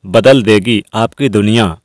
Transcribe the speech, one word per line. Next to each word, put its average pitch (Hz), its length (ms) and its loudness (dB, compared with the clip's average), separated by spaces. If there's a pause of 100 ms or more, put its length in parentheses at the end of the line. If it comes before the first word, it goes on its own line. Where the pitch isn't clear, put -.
बदल 113 380 2
देगी 107 400 0 (120)
आपकी 117 340 -4
दुनिया। 104 560 0